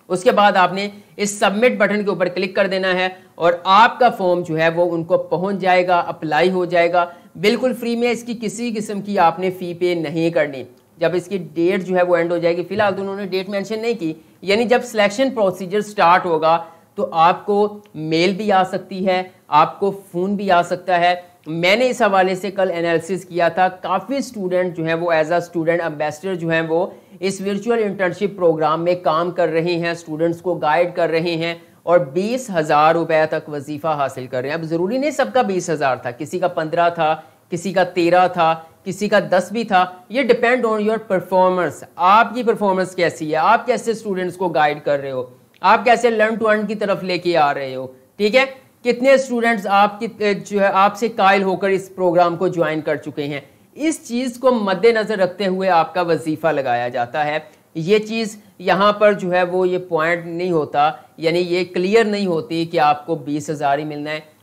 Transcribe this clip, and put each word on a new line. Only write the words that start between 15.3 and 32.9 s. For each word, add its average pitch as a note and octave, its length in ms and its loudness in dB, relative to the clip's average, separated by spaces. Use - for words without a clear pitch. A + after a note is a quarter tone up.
प्रोसीजर F#3+ 500 -2
स्टार्ट F#3 440 2
होगा D#3+ 440 0
तो G3+ 60 -4
आपको G3+ 800 0
मेल D#3+ 400 0
भी G#3 140 -4
आ F#3 140 4
सकती F#3 400 -8
है, F#3 300 -2
आपको E3 400 2
फ़ोन F#3+ 460 -4
भी G3 120 -4
आ F3 140 6
सकता F3 340 -2
है। F3 320 0
मैंने F#3 400 2
इस B3 140 -2
हवाले F#3+ 340 2
से G3 140 -6
कल F#3+ 200 -2
एनालिसिस E3+ 540 -2
किया E3+ 260 0
था, F#3 180 2
काफ़ी G3 540 -4
स्टूडेंट F3+ 520 -4
जो E3 100 -6
हैं E3 100 0
वो E3+ 180 0
as D#3 140 2
a E3+ 140 0
student E3+ 400 -2
ambassador D3+ 540 -6
जो E3 140 -6
हैं E3 200 0
वो E3+ 280 -2
इस F#3+ 200 -4
वर्चुअल G3+ 360 -2
इंटर्नशिप G3 580 -2
प्रोग्राम D#3+ 440 2
में F3 220 0
काम E3+ 280 0
कर E3+ 180 0
रहे E3 260 0
हैं, E3+ 200 -2
स्टूडेंट्स E3 460 -4
को F3+ 140 -2
गाइड E3 400 0
कर E3 160 0
रहे E3 240 0
हैं E3 280 -4
और E3 240 4
बीस G#3+ 400 -4
हज़ार D#3 440 4